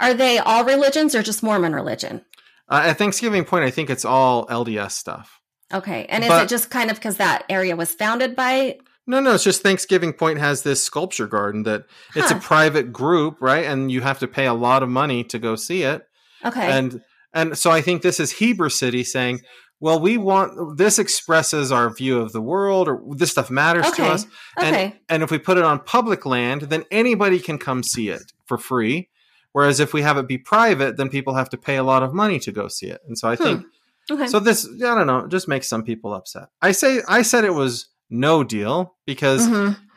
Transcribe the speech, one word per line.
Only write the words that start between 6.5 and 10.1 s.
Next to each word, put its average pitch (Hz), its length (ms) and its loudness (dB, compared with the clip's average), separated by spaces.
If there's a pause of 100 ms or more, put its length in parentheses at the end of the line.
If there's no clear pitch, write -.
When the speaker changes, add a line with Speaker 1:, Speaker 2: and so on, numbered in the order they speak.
Speaker 1:
just 233 200 -2
kind 233 200 -2
of 214 100 -6
'cause 202 160 -6
that - 320 0
area 190 260 -2
was 165 200 -4
founded 240 420 -2
by 262 400 0 (320)
Speaker 2:
No, 262 120 2
no, 262 140 4
it's 180 100 2
just 190 180 2
Thanksgiving 185 500 2